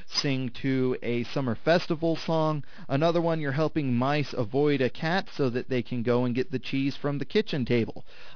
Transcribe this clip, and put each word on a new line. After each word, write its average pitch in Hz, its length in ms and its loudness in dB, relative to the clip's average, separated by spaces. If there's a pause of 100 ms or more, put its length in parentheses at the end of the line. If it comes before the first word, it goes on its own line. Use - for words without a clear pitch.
sing 131 440 0 (120)
to 131 400 2
a 120 220 -2
summer 123 320 -2
festival 165 640 2
song. 156 480 0 (240)
Another 165 320 2
one, 165 180 0
you're 143 140 -2
helping 147 420 0
mice 135 420 0
avoid 135 440 2
a 123 80 4
cat 165 440 -2
so 139 160 2
that 117 200 -2
they 127 120 2
can 120 220 -4
go 123 220 2
and 123 100 0
get 127 160 -2
the 131 80 -2
cheese 135 380 -2
from 143 220 -2
the 139 60 -4
kitchen 185 380 0
table. 117 400 0 (320)